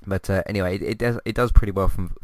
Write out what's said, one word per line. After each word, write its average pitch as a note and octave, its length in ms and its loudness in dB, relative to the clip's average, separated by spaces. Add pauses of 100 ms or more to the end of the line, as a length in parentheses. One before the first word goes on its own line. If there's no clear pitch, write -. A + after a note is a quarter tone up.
But, G2 240 -4
uh, F#2+ 180 2
anyway, F#2+ 280 -2
it, G2 80 -4
it G#2+ 160 -4
does, A#2 260 -2
it A2 120 -4
does A#2+ 160 2
pretty G#2 180 6
well F#2+ 160 0
from, F2+ 380 0